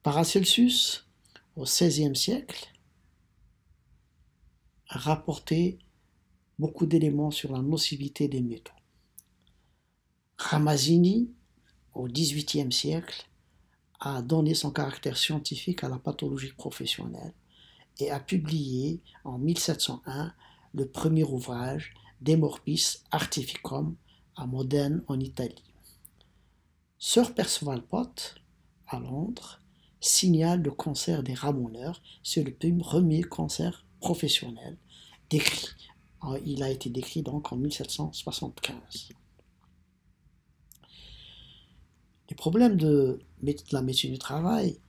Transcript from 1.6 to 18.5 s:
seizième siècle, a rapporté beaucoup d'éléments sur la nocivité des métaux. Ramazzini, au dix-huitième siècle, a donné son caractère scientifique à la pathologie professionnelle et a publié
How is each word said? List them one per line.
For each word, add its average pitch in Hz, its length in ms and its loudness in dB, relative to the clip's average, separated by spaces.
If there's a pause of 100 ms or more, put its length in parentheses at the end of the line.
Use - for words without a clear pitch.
seizième 147 480 4
siècle, - 580 -2 (2250)
a 131 80 -8
rapporté 156 800 0 (840)
beaucoup 156 260 0
d'éléments 151 460 4
sur 139 200 -6
la 131 120 -2
nocivité 143 640 0
des 131 140 0
métaux. 117 300 -4 (1700)
Ramazzini, 165 920 4 (640)
au 127 120 -6
dix-huitième 147 640 0
siècle, - 560 -4 (720)
a 135 220 -4
donné 156 320 2
son 151 160 0
caractère 139 480 -4
scientifique 151 680 -2
à 131 60 -4
la 131 80 -4
pathologie 139 560 -6
professionnelle - 800 -8 (680)
et 143 120 -2
a 139 80 -4
publié 151 840 -2 (220)